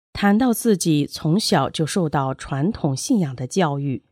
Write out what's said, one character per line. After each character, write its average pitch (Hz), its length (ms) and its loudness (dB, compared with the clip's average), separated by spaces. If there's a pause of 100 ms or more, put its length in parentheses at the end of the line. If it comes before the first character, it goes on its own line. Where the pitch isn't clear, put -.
(120)
谈 202 260 4
到 247 140 2
自 220 240 2
己 151 280 2
从 160 340 0
小 147 300 2
就 - 160 -2
受 165 240 -2
到 139 240 -2
传 143 380 -4
统 143 260 -2
信 240 220 0
仰 139 160 0
的 127 140 -8
教 147 320 0
育 139 320 -4